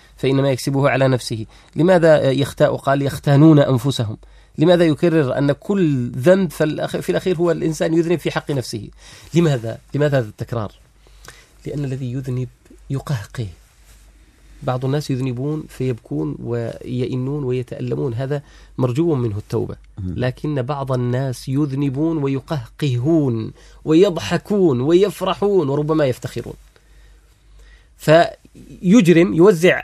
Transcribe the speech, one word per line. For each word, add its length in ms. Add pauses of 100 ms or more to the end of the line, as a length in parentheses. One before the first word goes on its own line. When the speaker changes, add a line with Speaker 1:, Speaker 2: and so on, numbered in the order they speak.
(160)
Speaker 1:
فإنما 340
يكسبه 400
على 180
نفسه". 380 (300)
لماذا، 520
آه، 20
يختاء؟ 460
قال: 260
"يختانون 560
أنفسهم". 580 (420)
لماذا 260
يكرر 540
أن 140
كل 580
ذنب 400
فالأخ-، 460
في 140
الأخير 260
هو 140
الإنسان 440
يذنب 240
في 120
حق 200
نفسه؟ 380 (460)
لماذا؟ 440 (160)
لماذا 240
هذا 100
التكرار؟ 440 (960)
لأن 180
الذي 280
يذنب 360 (420)
يقهقه. 560 (1160)
بعض 220
الناس 260
يذنبون 580
فيبكون 760
ويئنون 1000
ويتألمون، 680
هذا 280 (360)
مرجو 360
منه 240
التوبة. 380 (220)
Speaker 2:
مم. 180
Speaker 1:
لكن 460
بعض 300
الناس 560
يذنبون 720
ويقهقهون 1300 (320)
ويضحكون 960
ويفرحون 880
وربما 380
يفتخرون. 480 (1400)
فيجرم، 1400
يوزع 500